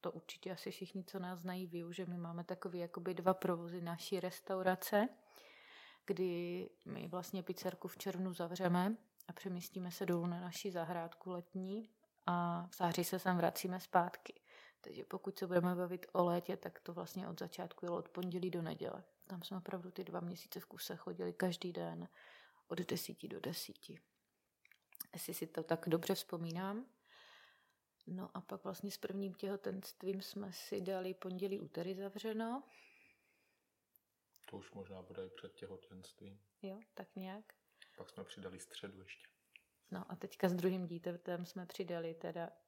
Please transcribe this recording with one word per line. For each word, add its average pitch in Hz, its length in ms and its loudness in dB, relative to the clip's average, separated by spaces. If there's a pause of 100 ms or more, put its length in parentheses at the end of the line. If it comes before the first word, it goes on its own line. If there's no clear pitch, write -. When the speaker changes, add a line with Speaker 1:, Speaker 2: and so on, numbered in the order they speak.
Speaker 1:
to 175 120 0
určitě - 400 -8
asi - 180 -4
všichni, 185 340 -6
co 190 140 -6
nás 180 220 -4
znají, 185 260 -2
ví, 170 240 -2
že 175 160 -4
my 175 120 -2
máme 170 260 -2
takový 180 340 -2
jakoby 175 360 0
dva 175 200 8
provozy 175 460 2
naší 170 400 0
restaurace, 185 880 4 (1000)
kdy 175 640 2 (180)
my - 220 -6
vlastně 180 340 -2
pizzerku 180 460 -2
v - 100 -8
červnu 185 360 0
zavřeme 180 640 6 (320)
a 175 40 -8
přemístíme 180 580 -4
se 180 160 -2
dolů 175 200 6
na 175 140 2
naši 180 300 -4
zahrádku 170 600 -2
letní 185 580 -2 (380)
a 175 440 2
v - 60 -14
září 175 280 6
se 185 140 2
sem 180 180 6
vracíme 180 440 4
zpátky. - 600 4 (400)
Takže - 240 -8
pokud 190 340 -4
se 190 80 0
budeme 180 280 8
bavit 175 380 0
o 180 120 8
létě, 175 320 4
tak - 240 -8
to 170 140 -8
vlastně 180 340 -4
od 170 120 -4
začátku 180 460 -6
jelo 170 100 2
od 165 120 -2
pondělí 180 420 0
do 170 120 0
neděle. 160 420 -4 (220)
Tam 180 160 -8
jsme 190 140 -6
opravdu 180 340 -6
ty 185 140 -6
dva 170 160 -4
měsíce 175 400 -6
v - 60 -14
kuse - 300 -6
chodili 175 360 -4
každý 175 400 2
den 170 360 -4 (600)
od 175 120 -2
desíti - 480 -2
do - 120 -6
desíti. - 600 -6 (1120)
Jestli 170 220 -4
si 165 120 -2
to 160 160 0
tak 165 260 4
dobře 170 260 6
vzpomínám. 185 720 -2 (1200)
No 185 280 -4
a 190 60 -4
pak 190 240 -8
vlastně 190 260 -4
s - 80 -8
prvním 196 360 -2
těhotenstvím 190 880 -4
jsme 202 300 -6
si - 280 -4
dali 185 340 0
pondělí, 190 460 -2
úterý 170 340 -2
zavřeno. 220 680 -2 (1900)
Speaker 2:
To 104 60 -10
už 92 160 -14
možná 95 300 -10
bude 92 240 -8
i 92 40 -12
před - 240 -14
těhotenstvím. 98 840 -14 (220)
Speaker 1:
Jo, 196 160 -6 (160)
tak 190 220 -10
nějak. 190 280 -8 (520)
Speaker 2:
Pak - 140 -12
jsme 98 140 -10
přidali 95 360 -10
středu 98 400 -10
ještě. - 260 -16 (640)
Speaker 1:
No 185 220 -4
a 180 40 -8
teďka - 320 2
s 175 60 6
druhým 180 320 4
dítětem 175 600 -4
jsme 180 200 -8
přidali 170 480 -2
teda 170 360 -4 (180)